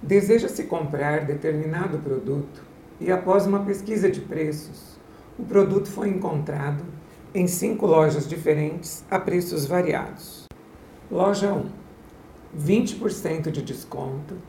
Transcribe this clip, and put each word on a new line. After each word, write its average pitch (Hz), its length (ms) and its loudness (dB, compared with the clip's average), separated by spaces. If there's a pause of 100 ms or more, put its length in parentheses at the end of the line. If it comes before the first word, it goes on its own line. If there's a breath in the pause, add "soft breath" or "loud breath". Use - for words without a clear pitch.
Deseja-se 202 640 4
comprar 147 580 0
determinado 156 720 -2
produto 139 640 -4 (380)
e, 180 100 0
após 185 340 4
uma 196 200 2
pesquisa 196 440 0
de 160 120 0
preços, - 800 -6 (360 loud breath)
o 247 60 -8
produto 196 460 4
foi - 220 -2
encontrado 147 720 -2 (500 loud breath)
em 180 140 4
cinco 202 400 0
lojas 156 400 6
diferentes 160 840 -2
a 190 80 2
preços 175 480 0
variados. 165 760 -2 (680)
Loja 196 420 2
um, - 160 -2 (840)
vinte 170 420 2
por 226 160 -2
cento 160 400 -4
de 147 120 -4
desconto 139 720 -8 (120)